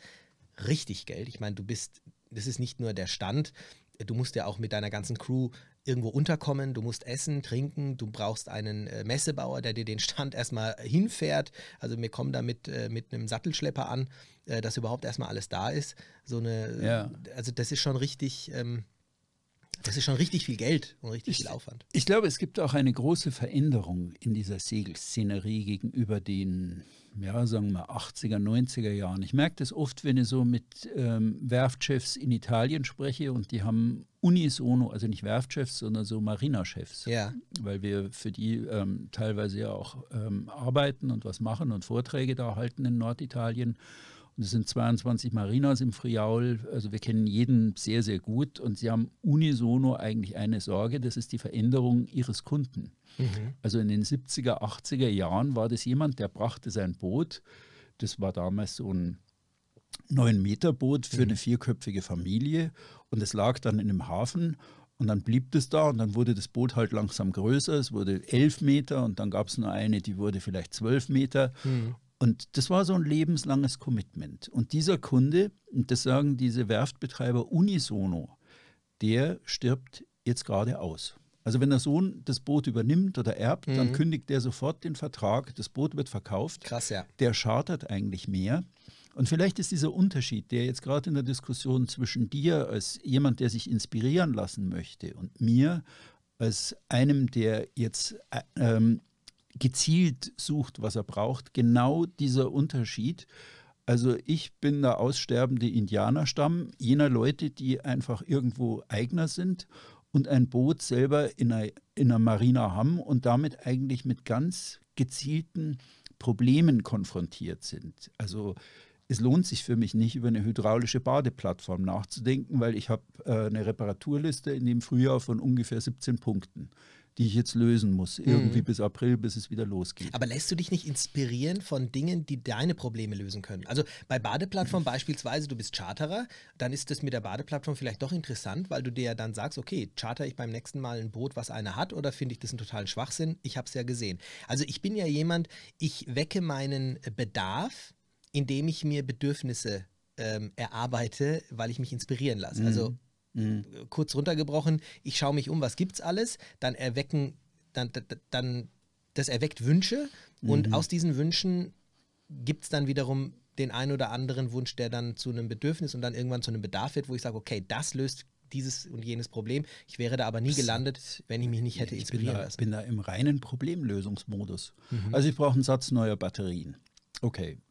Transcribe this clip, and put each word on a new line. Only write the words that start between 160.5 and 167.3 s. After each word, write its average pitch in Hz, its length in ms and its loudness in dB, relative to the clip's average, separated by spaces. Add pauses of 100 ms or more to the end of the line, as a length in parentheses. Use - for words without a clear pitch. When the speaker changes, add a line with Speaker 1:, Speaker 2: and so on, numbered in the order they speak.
Speaker 2:
Mhm. 110 40 2
Speaker 1:
aus 151 160 2
diesen 165 280 0
Wünschen 175 580 0 (560)
gibt's 147 380 -4
dann 143 180 0
wiederum 135 480 -2 (240)
den 131 120 0
ein 131 220 -2
oder 127 180 0
anderen 127 420 -2
Wunsch, 127 240 -4
der 120 120 -2
dann 120 280 -4
zu - 140 -6
einem 117 180 -4
Bedürfnis 143 460 -2
und 127 60 -6
dann 120 140 -4
irgendwann 123 280 -2
zu - 80 -2
einem 113 120 -2
Bedarf 101 340 -4
wird, 135 120 -4
wo 127 60 -4
ich 123 80 -6
sage, 113 140 -6